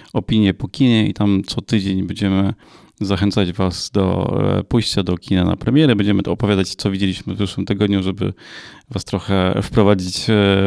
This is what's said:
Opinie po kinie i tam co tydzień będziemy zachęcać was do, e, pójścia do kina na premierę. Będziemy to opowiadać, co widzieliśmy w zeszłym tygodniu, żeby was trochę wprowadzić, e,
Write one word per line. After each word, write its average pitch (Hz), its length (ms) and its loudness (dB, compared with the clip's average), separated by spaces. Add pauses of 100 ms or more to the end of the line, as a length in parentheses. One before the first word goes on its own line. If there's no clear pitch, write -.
(120)
Opinie 104 420 2
po - 140 -8
kinie 113 400 2
i 101 60 -4
tam 101 320 2
co - 140 -8
tydzień 95 420 -2
będziemy 95 520 0 (460)
zachęcać 98 520 0
was 90 380 -4
do, 92 460 0 (220)
e, 92 60 -2
pójścia 107 380 0
do 92 160 -2
kina 92 260 0
na 87 120 0
premierę. 135 400 2
Będziemy 101 260 2
to - 100 -4
opowiadać, 98 420 0
co - 160 -4
widzieliśmy 95 440 -4
w 95 40 -8
zeszłym 98 280 -4
tygodniu, 101 360 0
żeby 98 300 -4 (580)
was - 140 -6
trochę 95 580 0
wprowadzić, 98 680 0
e, 110 40 4 (320)